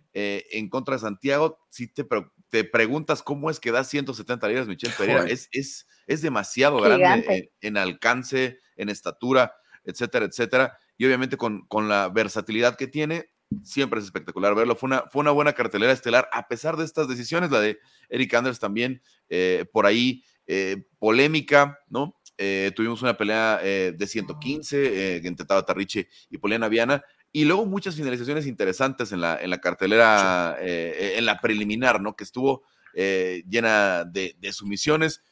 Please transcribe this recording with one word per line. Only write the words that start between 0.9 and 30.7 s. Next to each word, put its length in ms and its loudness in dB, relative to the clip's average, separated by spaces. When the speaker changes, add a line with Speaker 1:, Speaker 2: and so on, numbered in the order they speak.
Speaker 1:
de 60 -6
Santiago, 580 -2
sí 240 -14
te 120 -8
pre-, 260 -4
te 140 2
preguntas 580 0
cómo 280 -6
es 100 -6
que 120 -4
da 120 2
ciento 300 -6
setenta 340 -6
libras 200 -2
Michel 300 -4
Pereira. 240 2
Speaker 2:
Joder. 120 -2
Speaker 1:
Es, 180 -10
es, 340 -8
es 140 -4
demasiado 560 0
Speaker 3:
Gigante. 200 6
Speaker 1:
grande 600 2
en, 160 -6
en 20 2
alcance, 840 -2
en 100 -6
estatura, 680 0
etcétera, 420 -4
etcétera. 520 0
Y 80 0
obviamente 300 2
con, 320 -4
con 220 -2
la 180 2
versatilidad 680 0
que 100 -6
tiene, 440 -6
siempre 360 -2
es 60 -10
espectacular 500 -2
verlo. 220 2
Fue 100 -6
una, 240 0
fue 80 -4
una 120 4
buena 200 4
cartelera 400 2
estelar, 400 2
a 160 -4
pesar 300 -4
de 80 -2
estas 240 -4
decisiones, 420 -4
la 80 4
de 200 0
Eric 280 -2
Anders 240 2
también, 420 -4
eh, 460 0
por 120 4
ahí, 380 2
eh, 380 -2
polémica, 800 4
¿no? 260 -4
Eh, 320 0
tuvimos 280 -4
una 140 0
pelea, 440 2
eh, 340 0
de 120 -4
ciento 320 -8
quince, 760 -2
eh, 60 -8
entre 220 -8
Tabata 300 2
Ricci 320 -4
y 100 -14
Poliana 300 -2
Viana, 340 2
y 140 0
luego 200 2
muchas 300 -6
finalizaciones 520 -4
interesantes 640 -2
en 100 -4
la, 180 0
en 120 -4
la 80 -4
cartelera, 1000 4
Speaker 2:
Sí. 80 -8
Speaker 1:
eh, 520 -4